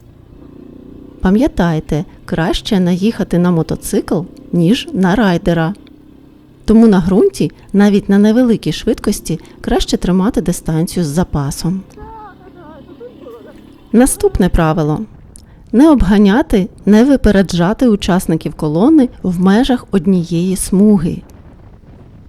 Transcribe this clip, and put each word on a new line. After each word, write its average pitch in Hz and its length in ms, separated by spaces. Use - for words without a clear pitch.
Пам'ятайте, 175 840
краще 180 560
наїхати 180 580
на 175 120
мотоцикл, 170 680
ніж 175 400
на 185 220
райдера. 175 600
Тому 226 220
на 190 140
ґрунті, 190 520
навіть 202 360
на 202 100
невеликій 214 540
швидкості, - 680
краще - 360
тримати 190 440
дистанцію 170 640
з 147 40
запасом. 165 760
Наступне 254 520
правило. 156 520
Не 294 180
обганяти, 202 800
не 214 180
випереджати 208 840
учасників 185 680
колони 233 540
в 180 180
межах 214 500
однієї 180 680
смуги. 190 680